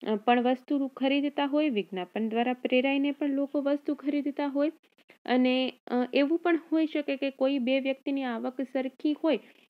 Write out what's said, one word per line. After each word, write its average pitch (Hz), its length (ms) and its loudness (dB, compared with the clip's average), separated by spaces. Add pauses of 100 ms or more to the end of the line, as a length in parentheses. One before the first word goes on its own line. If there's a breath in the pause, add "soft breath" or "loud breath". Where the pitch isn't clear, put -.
અ, 214 80 0
પણ 240 260 2
વસ્તુ 262 460 0
ખરીદતા 277 580 0
હોય, 294 240 2
વિજ્ઞાપન 208 600 -4
દ્વારા 240 240 0
પ્રેરાઈને 277 580 0
પણ 285 180 -4
લોકો 277 320 -2
વસ્તુ 285 340 -2
ખરીદતા 285 520 -2
હોય. 285 240 0 (540 soft breath)
અને, 254 480 2 (140)
અ, - 60 -4 (200)
એવું 285 260 2
પણ 339 200 2 (120)
હોઈ 320 140 2
શકે 294 300 -4
કે 277 140 -4
કોઈ 269 280 0
બે 262 220 2
વ્યક્તિની 269 440 -2
આવક 247 380 -4
સરખી 262 520 -2 (100)
હોય, 320 140 2 (320 soft breath)